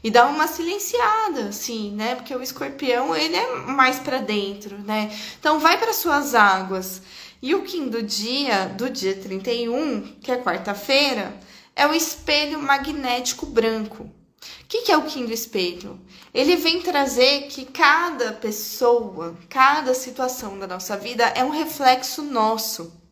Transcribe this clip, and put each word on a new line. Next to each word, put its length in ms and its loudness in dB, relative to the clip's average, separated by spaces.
E 60 -2
dar 160 8
uma 220 2
silenciada, 1000 -2
assim, 420 -6
né? 240 -4
Porque 200 -10
o 60 -6
Escorpião, 720 -2
ele 200 0
é 220 0
mais 420 0
pra 180 -2
dentro, 640 -4
né? 360 -4
Então, 200 2
vai 180 6
para 160 0
suas 400 0
águas. 680 2
E 140 0
o 80 2
Kim 260 -6
do 140 -2
dia, 640 0
do 240 -4
dia 260 -2
trinta 360 -6
e 180 -2
um, 320 -2
que 120 -6
é 100 0
quarta-feira, 1000 0
é 100 4
o 80 2
espelho 680 0
magnético 880 -2
branco. 640 0
O 40 -20
que 140 -4
que 100 2
é 60 8
o 60 4
Kim 220 -6
do 60 -4
espelho? 680 -4
Ele 220 4
vem 260 0
trazer 640 2
que 200 -12
cada 680 2
pessoa, 1040 0
cada 460 4
situação 640 -4
da 80 -8
nossa 320 -6
vida 280 0
é 80 2
um 80 0
reflexo 720 2
nosso. 680 -2